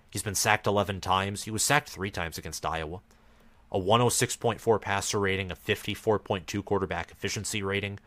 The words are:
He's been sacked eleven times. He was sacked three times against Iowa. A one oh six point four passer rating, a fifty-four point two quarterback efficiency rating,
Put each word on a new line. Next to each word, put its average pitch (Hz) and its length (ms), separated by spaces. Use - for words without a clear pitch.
He's 104 120
been 101 120
sacked 107 320
eleven 101 340
times. 95 440
He 110 60
was 107 120
sacked 143 280
three 98 200
times 85 280
against 82 280
Iowa. 80 340
A 104 80
one 101 220
oh 123 80
six - 260
point 113 260
four 110 200
passer 101 400
rating, 95 320
a - 20
fifty-four 104 640
point 95 300
two 101 140
quarterback 92 500
efficiency 101 500
rating, 101 440